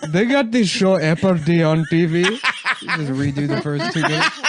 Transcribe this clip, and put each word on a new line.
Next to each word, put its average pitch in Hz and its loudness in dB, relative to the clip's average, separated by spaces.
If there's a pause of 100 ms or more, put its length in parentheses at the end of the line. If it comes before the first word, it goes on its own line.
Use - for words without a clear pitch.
They 175 0
got 254 2
this 226 2
show 190 2
Jeopardy 165 2
on 160 2
T 170 2
V. 170 0
Just 214 -2
redo 143 -2
the 143 -2
first 147 -4
two 165 -2
minutes. 285 -2